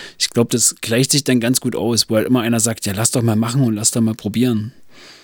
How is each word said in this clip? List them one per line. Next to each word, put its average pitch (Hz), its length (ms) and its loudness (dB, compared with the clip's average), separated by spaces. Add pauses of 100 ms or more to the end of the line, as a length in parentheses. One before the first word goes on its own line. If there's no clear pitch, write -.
(180)
Ich - 120 -4
glaub, 117 220 2
das - 280 0
gleicht 123 320 0
sich 139 140 0
dann 127 160 2
ganz 127 180 0
gut 123 160 -4
aus, 113 340 0
wo 113 60 0
halt 110 120 2
immer 123 140 4
einer 117 200 0
sagt, 113 240 -2
"Ja, 101 80 -2
lass 107 180 0
doch 127 100 0
mal 113 140 2
machen 120 280 0
und 117 120 2
lass 107 160 -2
doch 120 100 0
mal 110 140 2
probieren." 110 560 -2 (520)